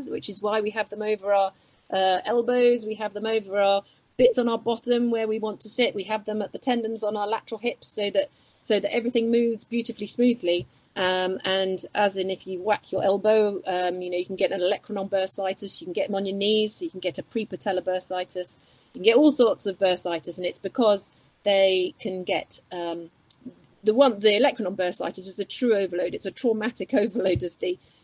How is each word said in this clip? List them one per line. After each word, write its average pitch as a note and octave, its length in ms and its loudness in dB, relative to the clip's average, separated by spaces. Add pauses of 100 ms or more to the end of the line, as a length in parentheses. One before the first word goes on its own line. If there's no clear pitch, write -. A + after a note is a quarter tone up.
which - 220 -8
is F#3 120 -8
why G#3+ 200 0
we G#3 80 -4
have G#3+ 200 -4
them G#3 120 -10
over G#3 320 -2
our, G3 180 2 (400)
uh, F#3+ 320 2
elbows, A#3+ 600 2
we G#3+ 100 -6
have G#3 180 -6
them G#3 120 -6
over G#3 340 -2
our G3 240 4 (320)
bits - 220 6
on A#3+ 100 2
our A3 100 0
bottom A#3+ 540 0
where A3+ 160 0
we A3 120 -2
want G#3 200 -6
to - 80 -8
sit, A#3 260 0
we G3+ 100 -6
have G#3 200 -4
them G#3+ 180 -4
at G3 120 -8
the - 40 -10
tendons A3+ 460 -2
on G#3+ 140 -2
our G#3 100 -2
lateral A3 320 -4
hips - 280 -6
so G3+ 240 -2
that, F#3+ 180 0 (320)
so G#3 180 2
that - 140 -2
everything A#3 360 0
moves A#3 360 2
beautifully A3+ 420 -6
smoothly. F3+ 580 2 (300)
Um, F#3 500 0
and F#3+ 340 0 (160)
as G3+ 220 2
in F#3+ 120 -4
if F#3+ 160 -6
you F#3 160 -8
whack G3+ 300 -2
your - 120 -2
elbow, G3+ 600 2
um, F3+ 360 -2
you F3+ 80 -8
know, F3+ 80 -4
you F3+ 80 -4
can F#3+ 100 -8
get F#3 160 0
an F#3+ 80 -4
olecranon G3 500 -2
bursitis, F#3+ 680 -4
you E3 60 -12
can F3+ 80 -8
get - 140 -2
them G3+ 80 -4
on G3 100 -2
your G3 100 -4
knees, G#3+ 460 0
you F4 80 -6
can F#3 100 -12
get F3+ 180 -4
a F3 60 -10
prepatellar G3 580 -4
bursitis, F#3 760 -6 (360)
you F3 60 -14
can F3+ 40 -8
get A3 120 6
all D4 160 8
sorts A#3+ 340 4
of F#3+ 140 -4
bursitis, F3 560 0
and F3+ 100 -6
it's E3 140 -6
because G#3 520 2 (320)
they F#3+ 560 4
can F#3 240 -6
get, - 360 -4 (120)
um, E3+ 400 -8 (720)
the G#3+ 120 2
one, A#3+ 260 6
the G#3 200 6
olecranon A3 360 0
bursitis F3+ 440 -4
is F#3+ 200 -6
a G3 60 -4
true A#3+ 280 0
overload. F3+ 400 -2
It's - 120 -10
a F#3+ 60 -4
traumatic A3 600 -2
<laughs> - 0 -
overload F#3+ 500 2
of F3 160 -8
the, F3+ 180 -4 (260)